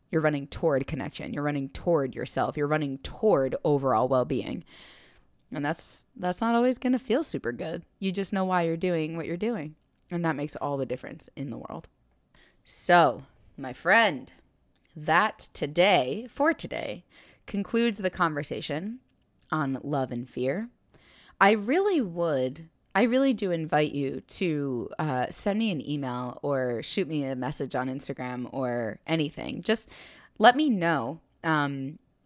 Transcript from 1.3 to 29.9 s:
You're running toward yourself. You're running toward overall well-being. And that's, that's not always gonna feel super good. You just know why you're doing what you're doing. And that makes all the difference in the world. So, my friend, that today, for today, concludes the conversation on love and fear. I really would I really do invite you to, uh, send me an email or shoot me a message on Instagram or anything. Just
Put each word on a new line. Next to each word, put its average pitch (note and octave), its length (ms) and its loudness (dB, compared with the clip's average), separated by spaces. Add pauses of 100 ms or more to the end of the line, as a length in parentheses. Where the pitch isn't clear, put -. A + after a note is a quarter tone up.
You're C#3+ 100 -4
running C#3+ 260 -2
toward D3 460 0
yourself. - 420 -2
You're D3 100 0
running D3 300 0
toward C#3 680 2
overall C3 440 4
well-being. C3 580 0 (880)
And C#3+ 100 -4
that's, - 420 -4 (100)
that's F3+ 260 -4
not A#3 140 2
always A#3+ 220 4
gonna B3+ 220 0
feel C#4 240 0
super - 280 -4
good. E3 320 -8 (160)
You F#3+ 120 0
just F#3+ 220 -4
know F#3+ 100 2
why F#3 200 2
you're E3 140 0
doing E3 380 0
what E3 100 -6
you're E3+ 120 -4
doing. F3 380 -4 (340)
And E3+ 160 -2
that D#3+ 100 2
makes D3 220 -4
all C#3+ 200 -2
the C3+ 80 0
difference - 500 -8
in E3 140 -8
the A#2 80 -8
world. - 300 -12 (800)
So, E3 580 6 (340)
my C3+ 140 -8
friend, F#3 600 2 (640)
that D#3+ 580 2
today, E3 760 2
for D4+ 240 2
today, - 520 -8 (400)
concludes A3 520 0
the F#3+ 120 -2
conversation D#3 880 -4 (520)
on C3+ 320 -2
love C3+ 280 -2
and A#2+ 180 -6
fear. D3+ 400 -2 (720)
I G3 120 8
really D4 500 2
would D#3+ 680 -2 (240)
I G3 100 4
really B3+ 300 4
do F#3+ 180 -2
invite D#3 420 0
you C#3 280 -4
to, C#3+ 680 -2 (100)
uh, C3 300 0
send G#3 300 0
me A3+ 120 0
an D#3 160 -4
email B2+ 540 -4
or B2+ 420 0
shoot F3+ 240 -2
me D3+ 160 -2
a C3 120 -4
message C3 400 -4
on B2+ 120 -2
Instagram B2+ 640 -6
or A#2+ 560 -4
anything. D3+ 540 -4
Just - 280 0 (480)